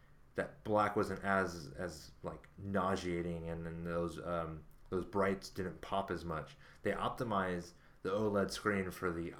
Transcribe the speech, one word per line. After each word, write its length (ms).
that 280
black 320
wasn't 280
as, 460
as, 320
like, 260
nauseating, 880
and 160
then 180
those, 400
um, 360
those 140
brights 440
didn't 320
pop 300
as 140
much. 320
They 80
optimized 800
the 60
oled 420
screen 400
for 200
the 280